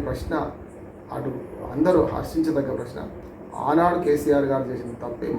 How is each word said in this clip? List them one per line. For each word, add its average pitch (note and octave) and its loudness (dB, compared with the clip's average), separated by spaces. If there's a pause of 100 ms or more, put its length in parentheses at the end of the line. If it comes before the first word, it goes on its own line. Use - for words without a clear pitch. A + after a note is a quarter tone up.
ప్రశ్న C#3 -4 (800)
అటు C3 -4 (420)
అందరూ D#3+ 6 (120)
హర్షించదగ్గ C#3 0
ప్రశ్న. - -8 (640)
ఆనాడు E3+ 6
కేసీఆర్ C#3+ 4
గారు C3 2
చేసిన A#2+ -6 (100)
తప్పే A#2+ -6